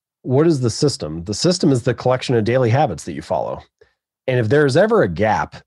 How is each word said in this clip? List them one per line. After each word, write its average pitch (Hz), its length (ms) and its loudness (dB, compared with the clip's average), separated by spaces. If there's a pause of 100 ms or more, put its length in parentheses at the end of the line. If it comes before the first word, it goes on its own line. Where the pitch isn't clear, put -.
(220)
What 143 260 2
is 147 120 2
the 123 80 0
system? 85 560 -4
The 104 80 -8
system 175 380 0
is 123 140 0
the 123 100 0
collection 127 400 -2
of 113 80 2
daily 120 280 2
habits 117 340 0
that 90 80 -10
you 69 100 -10
follow. 62 400 -6 (640)
And 127 140 0
if 107 80 0
there's 143 280 2
ever 208 260 4
a 110 60 0
gap 87 480 -2 (100)